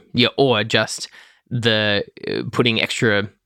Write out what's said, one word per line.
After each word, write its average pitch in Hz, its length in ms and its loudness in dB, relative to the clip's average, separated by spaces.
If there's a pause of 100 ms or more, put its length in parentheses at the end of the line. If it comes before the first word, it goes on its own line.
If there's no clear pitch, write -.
(120)
yeah, 120 240 4
or 120 260 2
just 113 460 -2 (400)
the, 107 560 0 (240)
uh, 55 140 -4 (100)
putting 120 300 0
extra 101 440 0 (200)